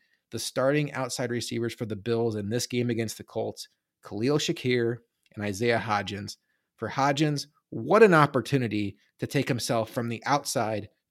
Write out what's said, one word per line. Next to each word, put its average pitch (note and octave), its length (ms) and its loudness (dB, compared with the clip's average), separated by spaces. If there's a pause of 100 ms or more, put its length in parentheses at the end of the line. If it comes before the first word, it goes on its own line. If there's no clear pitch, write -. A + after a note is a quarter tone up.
(340)
the A2+ 60 -6
starting C#3 520 0
outside B2 380 -4
receivers A#2 420 -4
for - 140 -8
the G#2+ 80 -6
Bills A#2 400 0
in G#2 140 -4
this A#2+ 180 -2
game A#2+ 240 -2
against A2+ 280 -4
the - 40 -16
Colts, G#2+ 460 -8 (360)
Khalil A#2+ 340 0
Shakir B2 580 0 (360)
and G#2 120 -8
Isaiah A2 340 0
Hodgins. G2+ 600 -4 (380)
For A2 120 -6
Hodgins, C#3+ 580 0 (240)
what D3+ 320 4
an G3 120 10
opportunity A#2+ 800 2 (240)
to A#2+ 80 -4
take C3+ 180 0
himself A#2 440 -2
from A#2 180 -6
the A2+ 180 -6
outside A2 640 -2 (220)